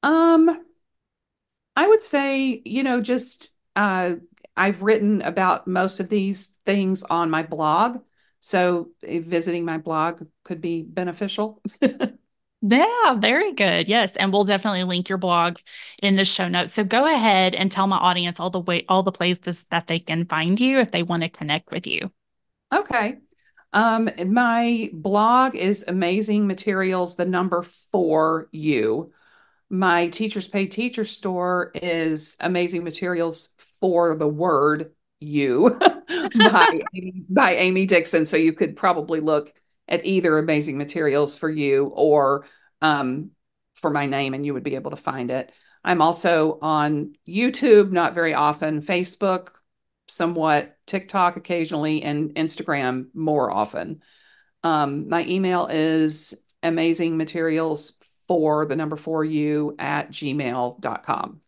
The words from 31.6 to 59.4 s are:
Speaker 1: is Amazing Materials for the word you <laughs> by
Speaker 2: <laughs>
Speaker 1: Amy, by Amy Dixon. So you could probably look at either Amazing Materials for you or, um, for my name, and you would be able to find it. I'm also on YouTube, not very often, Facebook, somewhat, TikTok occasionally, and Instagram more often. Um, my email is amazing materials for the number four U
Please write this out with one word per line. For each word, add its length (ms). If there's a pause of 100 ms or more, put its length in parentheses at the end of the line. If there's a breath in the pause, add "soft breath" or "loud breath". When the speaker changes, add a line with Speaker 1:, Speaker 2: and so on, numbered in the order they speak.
Speaker 1:
is 640
Amazing 460
Materials 640 (320)
for 340
the 140
word 640 (260)
you 640
<laughs> 280
by 760
Speaker 2:
<laughs> 80
Speaker 1:
Amy, 340
by 280
Amy 300
Dixon. 380
So 120
you 160
could 240
probably 420
look 340 (360)
at 180
either 320
Amazing 400
Materials 580
for 140
you 360
or, 600 (340 soft breath)
um, 500 (440)
for 160
my 160
name, 260
and 140
you 80
would 80
be 140
able 160
to 40
find 340
it. 200 (340 soft breath)
I'm 160
also 640
on 520 (140)
YouTube, 600
not 240
very 180
often, 480
Facebook, 680 (580)
somewhat, 800
TikTok 500
occasionally, 680
and 320
Instagram 760
more 380
often. 520 (600 soft breath)
Um, 460
my 180
email 400
is 720 (220)
amazing 540
materials 800 (340)
for 380
the 100
number 200
four 280
U 540